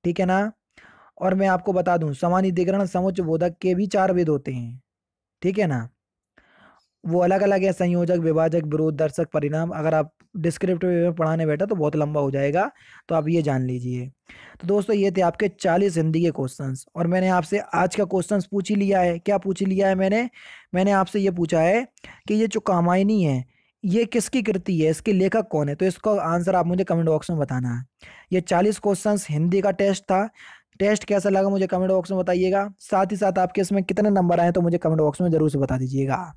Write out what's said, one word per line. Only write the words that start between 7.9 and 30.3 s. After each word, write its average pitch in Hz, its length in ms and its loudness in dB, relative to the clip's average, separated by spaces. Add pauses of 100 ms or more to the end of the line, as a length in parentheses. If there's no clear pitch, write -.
विभाजक, 160 480 2
विरोध 156 320 -2
दर्शक, 156 380 -2
परिणाम। 156 360 -2
अगर 156 240 -2
आप 156 200 0 (240)
डिस्क्रिप्टिव 175 520 -2
वे 175 120 2
में 175 120 2
पढ़ाने 160 320 -2
बैठा 151 200 0
तो 208 100 -2
बहुत 151 200 -2
लंबा 151 260 0
हो 139 100 -2
जाएगा, 143 400 -2 (360)
तो 165 80 -2
आप 156 140 0
ये 165 120 2
जान 139 220 0
लीजिए। 123 440 -6 (540)
तो 170 60 -8
दोस्तों, 202 280 0
ये 196 160 2
थे 185 100 0
आपके 175 260 0
चालीस 180 500 0
हिंदी 160 240 0
के 170 100 2
क्वेश्चंस, 131 540 -8 (100)
और 170 120 -2
मैंने 185 200 0
आपसे 180 320 0 (140)
आज 175 220 0
का 208 80 0
क्वेश्चंस 185 420 -2
पूछ 196 240 -4
ही 214 60 0
लिया 196 240 2
है। 175 200 0
क्या 202 180 0
पूछ 190 220 -4
ही 196 60 0
लिया 190 220 2
है 190 80 2
मैंने? 202 340 0 (440)
मैंने 190 180 2
आपसे 196 280 0
ये 196 120 2
पूछा 170 300 0
है 214 260 2 (400)
कि 214 60 0
ये 220 140 2
जो 214 120 -4
कामायनी 190 640 2
है, 131 220 0 (400)
ये 214 200 2
किसकी 233 380 -2
कृति 185 380 -2
है, 156 80 4
इसके 180 240 0
लेखक 190 340 2
कौन 147 220 -2
है? 147 60 -4
तो 185 100 -2
इसका 190 260 -2
आंसर 175 440 0
आप 175 100 2
मुझे 180 180 0
कमेंट 170 260 0
बॉक्स 156 200 0
में 165 100 -2
बताना 127 400 -2
है। 131 60 -12 (460)
ये 180 100 0
चालीस 196 380 0
क्वेश्चंस 202 500 -2
हिंदी 170 320 0
का 196 100 0
टेस्ट 196 320 0
था। 196 260 0 (500)